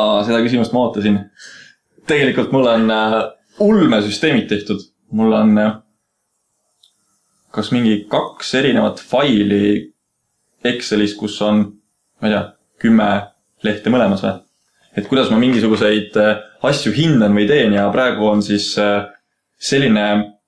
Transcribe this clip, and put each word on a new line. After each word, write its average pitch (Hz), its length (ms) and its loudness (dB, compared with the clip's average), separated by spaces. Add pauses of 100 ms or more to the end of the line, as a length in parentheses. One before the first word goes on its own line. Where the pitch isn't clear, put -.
(280)
seda 117 160 2
küsimust 120 320 0
ma 123 140 2
ootasin. 101 320 0 (800)
Tegelikult 135 480 0
mul 135 160 2
on, 113 240 2
äh, 110 220 0 (500)
ulmesüsteemid 131 840 2
tehtud. 101 320 -6 (340)
Mul 110 160 2
on, 107 260 4
äh, 107 120 2 (1800)
kas 107 180 -6
mingi 110 380 0
kaks - 480 -6
erinevat 113 420 0
faili 104 960 0 (680)
Excelis, 107 520 -2
kus - 260 -8
on, 107 200 2 (580)
ma 110 80 -4
ei 104 60 0
tea, - 80 -2 (400)
kümme 113 260 4 (560)
lehte 107 240 -4
mõlemas 110 320 0
või? 95 140 -4 (600)
Et 101 120 -6
kuidas 131 240 0
ma 113 80 2
mingisuguseid, 110 800 0
äh, 107 160 2 (260)
asju 127 300 -2
hindan 120 400 2
või 104 160 2
teen 131 240 2
ja 101 180 0
praegu 104 380 0
on 104 160 0
siis, 101 320 -4
äh, 101 300 0 (500)
selline 107 800 -2 (140)